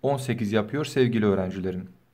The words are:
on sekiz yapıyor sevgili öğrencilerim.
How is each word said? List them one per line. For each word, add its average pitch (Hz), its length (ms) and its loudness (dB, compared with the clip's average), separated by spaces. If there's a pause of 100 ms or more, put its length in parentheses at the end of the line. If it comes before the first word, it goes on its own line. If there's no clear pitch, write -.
on 139 140 0
sekiz 117 360 -2
yapıyor 110 320 0
sevgili 117 420 2
öğrencilerim. 92 640 -2 (260)